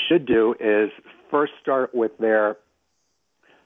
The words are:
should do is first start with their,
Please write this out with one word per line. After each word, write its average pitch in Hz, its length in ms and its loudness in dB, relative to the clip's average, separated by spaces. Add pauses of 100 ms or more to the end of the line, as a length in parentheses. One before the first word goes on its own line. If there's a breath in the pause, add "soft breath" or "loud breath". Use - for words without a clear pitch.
should 160 200 0
do 113 340 2
is 107 300 0 (400)
first 147 320 -2
start 131 320 -4
with 117 240 -2
their, 107 400 0 (1080 soft breath)